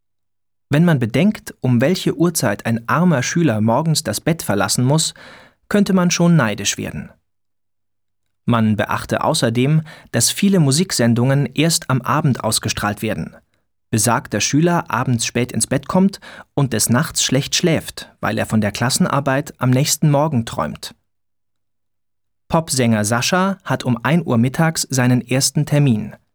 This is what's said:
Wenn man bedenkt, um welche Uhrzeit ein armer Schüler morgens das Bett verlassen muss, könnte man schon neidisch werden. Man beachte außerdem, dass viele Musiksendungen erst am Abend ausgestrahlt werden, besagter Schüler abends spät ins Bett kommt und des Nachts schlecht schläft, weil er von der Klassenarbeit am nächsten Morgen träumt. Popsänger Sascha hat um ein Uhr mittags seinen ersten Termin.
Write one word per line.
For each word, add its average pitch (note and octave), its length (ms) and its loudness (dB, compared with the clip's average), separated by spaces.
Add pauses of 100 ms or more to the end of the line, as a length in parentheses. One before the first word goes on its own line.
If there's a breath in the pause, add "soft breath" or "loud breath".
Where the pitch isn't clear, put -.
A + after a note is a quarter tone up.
(680)
Wenn D3+ 160 4
man D#3+ 140 4
bedenkt, C3 600 0
um B2 200 2
welche E3+ 340 0
Uhrzeit D#3+ 520 0
ein A#2 200 -2
armer D3 360 2
Schüler C#3+ 360 0
morgens C3+ 440 2
das G#2 180 -4
Bett - 220 -2
verlassen G2+ 420 0
muss, D3+ 300 0 (520 loud breath)
könnte G3+ 260 2
man F3+ 180 2
schon F3 240 4
neidisch G#2+ 420 0
werden. - 340 -10 (1300)
Man A2+ 300 2
beachte - 480 -4
außerdem, C3+ 580 2 (300 loud breath)
dass - 180 0
viele G3 300 2
Musiksendungen C3+ 960 2
erst E3 340 0
am C3 140 0
Abend C#3 400 0
ausgestrahlt G#2 580 -4
werden, G2+ 340 -6 (600)
besagter A2+ 460 0
Schüler E3 500 0
abends A#2+ 340 -2
spät - 280 -4
ins A2+ 140 -2
Bett - 200 -2
kommt F#3+ 320 2 (340 loud breath)
und C#3 200 0
des A2 160 0
Nachts - 340 0
schlecht - 320 -2
schläft, - 640 -2
weil G#2 180 -4
er G#2+ 80 -2
von A2 140 0
der G#2 140 0
Klassenarbeit C#3 840 -2
am B2+ 120 0
nächsten C#3 420 2
Morgen C#3+ 340 0
träumt. - 480 -8 (1600)
Popsänger A#2+ 560 0
Sascha F3+ 580 0
hat - 220 -4
um B2+ 180 0
ein D#3+ 240 0
Uhr B2+ 100 0
mittags C3 520 0
seinen B2+ 320 2
ersten C3+ 440 -2
Termin. C#3 480 0 (220)